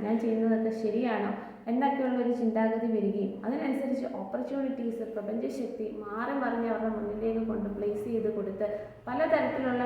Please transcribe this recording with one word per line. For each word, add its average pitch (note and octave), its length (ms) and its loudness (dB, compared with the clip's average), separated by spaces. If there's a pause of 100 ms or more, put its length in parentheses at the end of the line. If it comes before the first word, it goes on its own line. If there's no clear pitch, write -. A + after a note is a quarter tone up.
ഞാൻ G#3+ 180 2
ചെയ്യുന്നതൊക്കെ A3+ 600 2
ശരിയാണോ G#3+ 520 2 (360)
എന്നൊക്കെയുള്ളൊരു B3 680 2
ചിന്താഗതി A3+ 540 2
വരികയും G3+ 440 2 (120)
അതിനനുസരിച്ച് C4 720 0
ഓപ്പർച്യൂണിറ്റീസ് A#3+ 960 -2
പ്രപഞ്ചശക്തി A3+ 760 -4 (120)
മാറി A3 380 -4
മറിഞ്ഞ് A#3 340 0
അവരുടെ A3 240 0
മുന്നിലേക്ക് G#3+ 540 0
കൊണ്ട് G3+ 220 0
പ്ലേസ് G#3 360 -2
ചെയ്ത് A3 260 0
കൊടുത്ത് G3+ 360 -2 (360)
പലതരത്തിലുള്ള C4 840 2